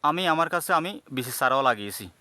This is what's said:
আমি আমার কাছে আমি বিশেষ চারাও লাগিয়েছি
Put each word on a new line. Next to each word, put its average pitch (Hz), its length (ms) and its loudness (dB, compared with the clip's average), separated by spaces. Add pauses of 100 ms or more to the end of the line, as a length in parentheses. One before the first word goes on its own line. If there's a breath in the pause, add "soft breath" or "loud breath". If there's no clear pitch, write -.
আমি 160 180 2 (120)
আমার 165 200 2
কাছে 170 160 -2 (100)
আমি 175 100 -6 (260)
বিশেষ 123 240 -6
চারাও 135 280 4
লাগিয়েছি 104 380 -4 (140)